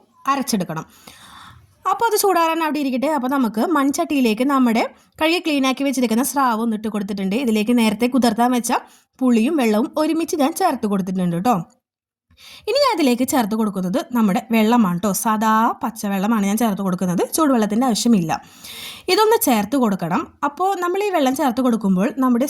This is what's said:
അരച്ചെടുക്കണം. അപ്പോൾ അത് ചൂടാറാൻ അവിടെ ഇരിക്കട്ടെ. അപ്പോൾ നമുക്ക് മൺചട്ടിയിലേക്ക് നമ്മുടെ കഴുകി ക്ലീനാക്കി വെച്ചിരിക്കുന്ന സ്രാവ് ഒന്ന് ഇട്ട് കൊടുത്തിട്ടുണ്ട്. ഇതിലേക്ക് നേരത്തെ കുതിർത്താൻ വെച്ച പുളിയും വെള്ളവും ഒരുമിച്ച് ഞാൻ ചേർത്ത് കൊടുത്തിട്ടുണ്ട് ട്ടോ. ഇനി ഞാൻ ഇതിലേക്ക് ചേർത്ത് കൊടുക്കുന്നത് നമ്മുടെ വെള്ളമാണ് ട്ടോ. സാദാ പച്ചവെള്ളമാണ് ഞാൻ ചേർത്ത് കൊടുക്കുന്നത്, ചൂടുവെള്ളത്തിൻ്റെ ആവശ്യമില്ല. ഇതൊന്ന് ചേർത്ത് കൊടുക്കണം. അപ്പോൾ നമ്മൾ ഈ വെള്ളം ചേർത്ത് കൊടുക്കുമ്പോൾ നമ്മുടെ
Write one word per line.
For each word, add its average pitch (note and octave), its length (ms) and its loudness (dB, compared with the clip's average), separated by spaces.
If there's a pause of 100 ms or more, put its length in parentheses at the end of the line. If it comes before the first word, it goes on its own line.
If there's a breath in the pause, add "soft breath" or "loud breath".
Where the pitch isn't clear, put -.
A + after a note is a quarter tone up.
(320)
അരച്ചെടുക്കണം. F#3 520 -4 (1080 loud breath)
അപ്പോൾ G#4+ 160 0
അത് G#4+ 160 0
ചൂടാറാൻ E4 420 2
അവിടെ D4+ 160 -2
ഇരിക്കട്ടെ. C4 340 -2
അപ്പോൾ B3+ 200 -4
നമുക്ക് A3+ 280 -2 (120)
മൺചട്ടിയിലേക്ക് C4+ 800 0
നമ്മുടെ A#3+ 280 2 (400 soft breath)
കഴുകി E4 240 2
ക്ലീനാക്കി C4+ 420 0
വെച്ചിരിക്കുന്ന B3 440 0
സ്രാവ് B3 340 0
ഒന്ന് A3 140 -2
ഇട്ട് A3 160 -6
കൊടുത്തിട്ടുണ്ട്. G3 480 -4
ഇതിലേക്ക് A3 360 2
നേരത്തെ A3 360 0
കുതിർത്താൻ A#3+ 420 2
വെച്ച A#3 140 -2 (500 soft breath)
പുളിയും B3 400 2
വെള്ളവും A3 260 2 (140)
ഒരുമിച്ച് D#4+ 420 -2
ഞാൻ D#4+ 160 0
ചേർത്ത് C#4 320 0
കൊടുത്തിട്ടുണ്ട് F#3 540 -2
ട്ടോ. A#3+ 100 2 (1120 loud breath)
ഇനി A#4+ 160 0
ഞാൻ B4 120 2
ഇതിലേക്ക് B3+ 360 2
ചേർത്ത് A3+ 260 0
കൊടുക്കുന്നത് G3 400 -2 (180)
നമ്മുടെ A3 240 2 (140)
വെള്ളമാണ് A3 480 2
ട്ടോ. G#3 80 0 (100)
സാദാ A3 300 0 (320)
പച്ചവെള്ളമാണ് G#3 680 -2
ഞാൻ G#3+ 120 0
ചേർത്ത് G3+ 240 -2
കൊടുക്കുന്നത്, F3+ 360 -2 (120)
ചൂടുവെള്ളത്തിൻ്റെ A#3+ 540 2
ആവശ്യമില്ല. G3+ 440 2 (800 loud breath)
ഇതൊന്ന് G#4+ 240 4 (100)
ചേർത്ത് A3+ 360 2
കൊടുക്കണം. G3 400 0 (240)
അപ്പോൾ F4 240 0 (120)
നമ്മൾ F4+ 240 -2
ഈ - 100 0
വെള്ളം C4+ 240 2
ചേർത്ത് C4 260 0
കൊടുക്കുമ്പോൾ G#3 420 2 (140)
നമ്മുടെ B3+ 280 2